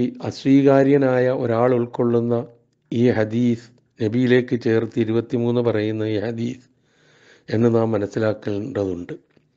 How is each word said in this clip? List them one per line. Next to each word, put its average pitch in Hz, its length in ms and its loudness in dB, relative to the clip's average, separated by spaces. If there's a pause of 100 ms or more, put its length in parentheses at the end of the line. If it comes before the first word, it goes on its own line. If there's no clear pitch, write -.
(240)
അസ്വീകാര്യനായ 135 1080 4
ഒരാൾ 123 440 0
ഉൾക്കൊള്ളുന്ന 120 640 0 (560)
ഈ 117 180 0
ഹദീസ്, 113 580 0 (320)
നബിയിലേക്ക് 123 600 2
ചേർത്ത് 113 380 -2
ഇരുപത്തിമൂന്ന് 117 600 -2
പറയുന്ന 107 420 -2
ഈ 107 140 -2
ഹദീസ് 117 480 -6 (840)
എന്ന് 113 260 2
നാം 113 160 2
മനസ്സിലാക്കേണ്ടതുണ്ട്. 101 1200 -4 (440)